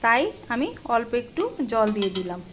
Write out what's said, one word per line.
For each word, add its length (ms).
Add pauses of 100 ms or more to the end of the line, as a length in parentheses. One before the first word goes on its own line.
তাই 200 (320)
আমি 140 (280)
অল্প 160 (100)
একটু 220 (280)
জল 160 (100)
দিয়ে 200
দিলাম। 220 (140)